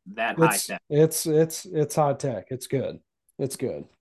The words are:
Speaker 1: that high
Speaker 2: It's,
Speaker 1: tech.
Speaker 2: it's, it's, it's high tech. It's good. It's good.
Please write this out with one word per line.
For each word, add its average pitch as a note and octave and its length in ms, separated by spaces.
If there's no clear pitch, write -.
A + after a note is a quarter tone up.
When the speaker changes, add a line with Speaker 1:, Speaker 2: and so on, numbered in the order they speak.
Speaker 1:
that A2+ 240
high D#3+ 160
Speaker 2:
It's, - 120
Speaker 1:
tech. F#2+ 220
Speaker 2:
it's, D#3 380
it's, E3 400
it's D#3+ 280
high C#3+ 200
tech. B2 360
It's B2+ 160
good. - 340
It's C3+ 180
good. F#2+ 300